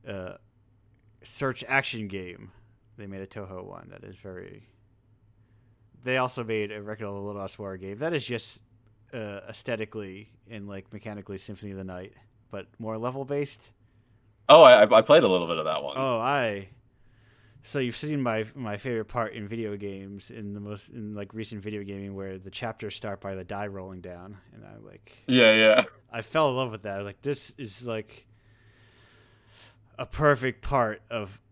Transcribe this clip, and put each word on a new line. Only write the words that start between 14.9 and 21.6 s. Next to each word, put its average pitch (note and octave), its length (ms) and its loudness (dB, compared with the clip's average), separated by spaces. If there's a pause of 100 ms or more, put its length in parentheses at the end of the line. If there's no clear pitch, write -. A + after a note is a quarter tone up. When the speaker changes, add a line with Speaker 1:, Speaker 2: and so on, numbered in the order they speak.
Speaker 2:
played D#3 220 8
a G#2 40 6
little F2+ 200 4
bit E2 100 0
of D#2 60 -2
that D#2 180 -2
one. C#2+ 140 -8
Speaker 1:
Oh, C3 240 -2
I, A2+ 480 -2 (960)
so - 180 -8
you've A#2+ 160 -4
seen D3+ 260 -4
my, A2 320 0
my A2 240 -8
favorite A2+ 280 -4
part A2 280 -4
in G#2 140 -10
video G#2+ 280 -6
games, G2 540 -12
in G#2+ 240 -10
the G#2 60 -10
most, G#2 300 -12
in, G#2+ 240 -10
like, G2+ 200 -10
recent G#2+ 280 -10